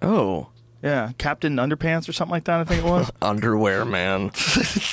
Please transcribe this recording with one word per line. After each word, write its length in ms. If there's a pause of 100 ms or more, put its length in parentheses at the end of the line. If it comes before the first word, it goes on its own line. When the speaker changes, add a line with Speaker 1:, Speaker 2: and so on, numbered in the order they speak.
Speaker 1:
Oh. 480 (340)
Speaker 2:
Yeah, 340
Captain 420
Underpants 500
or 40
something 200
like 120
that, 140
I 60
think 200
it 40
was. 280
Speaker 1:
<laughs> 60
Underwear 600
Man. 520
Speaker 2:
<laughs> 40 (520)